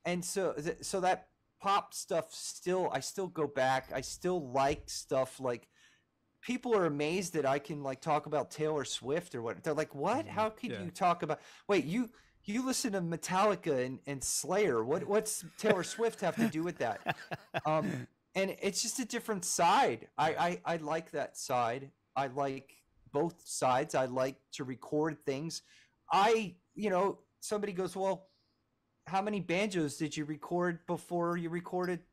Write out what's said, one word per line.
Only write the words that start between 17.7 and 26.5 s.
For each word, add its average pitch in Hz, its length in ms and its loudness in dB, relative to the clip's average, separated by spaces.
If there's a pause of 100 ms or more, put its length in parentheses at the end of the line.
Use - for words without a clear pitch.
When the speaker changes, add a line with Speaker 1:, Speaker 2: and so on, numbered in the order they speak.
Speaker 1:
and 190 260 0
it's 190 220 -2
just - 160 -4
a 254 80 -2
different 220 400 -4
side. 180 600 4 (100)
I, 165 480 2
I, 165 80 0
I - 20 0
like 160 360 -4
that - 260 -4
side. 127 520 0 (240)
I 139 120 0
like 135 480 -4 (360)
both 165 360 0
sides. 139 480 2
I 135 100 4
like 131 320 0 (160)
to 147 120 -8
record 151 600 -2
things. 143 380 -4 (500)
I, 208 440 4 (180)